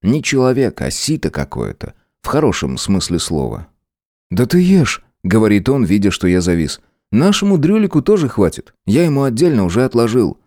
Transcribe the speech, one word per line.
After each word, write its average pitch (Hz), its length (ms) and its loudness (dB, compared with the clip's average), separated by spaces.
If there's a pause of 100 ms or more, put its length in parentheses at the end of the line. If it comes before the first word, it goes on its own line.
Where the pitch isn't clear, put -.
Не 123 200 0
человек, 127 600 0
а - 80 -4
сито - 400 -4
какое-то, 64 640 -8 (260)
в - 60 -14
хорошем 107 500 -2
смысле 90 420 -2
слова. 69 500 -6 (600)
"Да 117 160 0
ты 175 140 2
ешь", — 180 440 2 (180)
говорит 104 460 2
он, 135 160 2
видя, 98 260 2
что - 160 -4
я 90 140 2
завис. 85 400 -2 (320)
"Нашему 196 440 2
дрюлику 180 460 0
тоже 180 260 2
хватит, - 460 -2 (100)
я 131 200 2
ему 143 180 0
отдельно 131 420 0
уже 95 200 0
отложил". 120 640 0